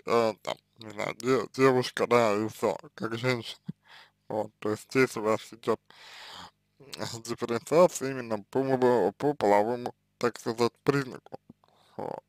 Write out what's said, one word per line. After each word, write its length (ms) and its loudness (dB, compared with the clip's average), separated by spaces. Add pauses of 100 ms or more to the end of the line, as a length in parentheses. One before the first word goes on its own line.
э, 360 2
там, 160 -8 (220)
не 100 -16
знаю, 260 -6
де-, 380 -2
девушка, 540 2
да, 280 4
и 140 -2
все, 280 -2 (160)
как 240 -6
женщина. 440 -4 (680)
Вот, 320 -6
то 120 -2
есть 180 -6
здесь 260 2
у 60 -6
вас 200 0 (120)
идет 260 -2 (1400)
дифференциация 880 0
именно 380 -8
по, 640 2
по 200 -2
половому, 640 2 (220)
так 200 -2
сказать, 360 0 (100)
признаку. 560 -2 (560)
Вот. 340 -10